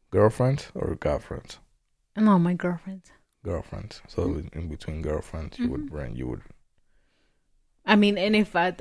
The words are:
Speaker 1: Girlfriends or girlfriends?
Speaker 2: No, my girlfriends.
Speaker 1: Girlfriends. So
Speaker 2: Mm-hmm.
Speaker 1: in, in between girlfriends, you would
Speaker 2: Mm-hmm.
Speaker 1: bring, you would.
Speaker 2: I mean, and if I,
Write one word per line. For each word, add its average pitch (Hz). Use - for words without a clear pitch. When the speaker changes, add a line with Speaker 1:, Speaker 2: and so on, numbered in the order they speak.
Speaker 1:
Girlfriends 123
or -
girlfriends? -
Speaker 2:
No, 208
my 175
girlfriends. 180
Speaker 1:
Girlfriends. -
So -
Speaker 2:
Mm-hmm. 78
Speaker 1:
in, 85
in 80
between 78
girlfriends, 80
you 240
would -
Speaker 2:
Mm-hmm. -
Speaker 1:
bring, 64
you 62
would. 57
Speaker 2:
I 214
mean, 208
and 196
if 208
I, 180